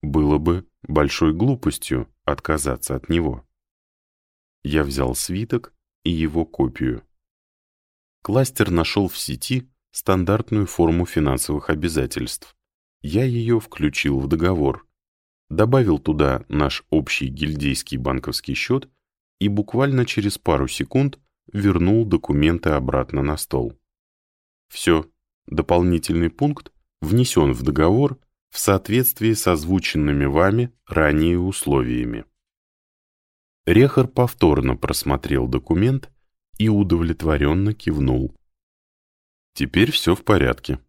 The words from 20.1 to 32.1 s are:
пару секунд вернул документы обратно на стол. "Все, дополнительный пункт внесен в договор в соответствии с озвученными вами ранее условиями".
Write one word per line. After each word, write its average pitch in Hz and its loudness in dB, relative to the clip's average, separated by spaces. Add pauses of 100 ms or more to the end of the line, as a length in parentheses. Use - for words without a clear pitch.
пару 71 0
секунд - -2 (320)
вернул 101 2
документы 80 0
обратно 65 -2
на 73 -2
стол. 60 -6 (880)
"Все, 80 0 (420)
дополнительный 85 2
пункт - -4 (300)
внесен 95 2
в 62 -6
договор 90 2 (300)
в - -14
соответствии 110 0
с - -4
озвученными 76 0
вами 98 2 (140)
ранее 78 2
условиями". 62 -2 (1400)